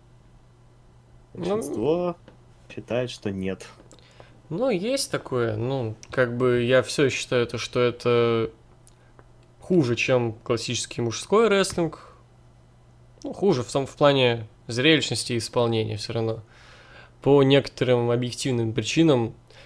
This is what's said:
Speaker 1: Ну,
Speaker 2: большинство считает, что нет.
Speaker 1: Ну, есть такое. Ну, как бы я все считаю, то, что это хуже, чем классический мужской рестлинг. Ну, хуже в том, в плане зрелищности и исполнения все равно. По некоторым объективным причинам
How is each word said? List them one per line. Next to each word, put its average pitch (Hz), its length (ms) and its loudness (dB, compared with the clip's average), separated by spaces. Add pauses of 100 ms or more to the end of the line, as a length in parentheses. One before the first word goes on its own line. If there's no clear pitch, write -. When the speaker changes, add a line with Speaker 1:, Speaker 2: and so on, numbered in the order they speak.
(1300)
Speaker 1:
Ну, 185 60 -14
Speaker 2:
большинство 175 760 -2 (560)
считает, 120 380 -6
что - 220 -8
нет. 95 340 -6 (840)
Speaker 1:
Ну, 233 200 -2
есть 233 400 -2
такое. 120 460 -4
Ну, 117 400 -4 (140)
как 120 260 -2
бы 123 260 2
я 123 200 4
все 135 280 0
считаю, 120 380 -2
то, 120 100 -10
что - 220 -4
это 117 720 2 (1120)
хуже, 131 360 2
чем 120 360 0 (120)
классический - 580 -4
мужской 196 460 0
рестлинг. 180 680 -2 (1120)
Ну, 285 80 -10
хуже 165 320 2
в - 80 -14
том, 139 140 -2
в - 100 -18
плане 127 500 4 (220)
зрелищности 131 640 2
и 117 40 0
исполнения 113 580 -2
все - 160 -10
равно. 113 280 -4 (800)
По 139 220 6
некоторым 127 680 2
объективным 120 600 -2
причинам 123 600 2 (320)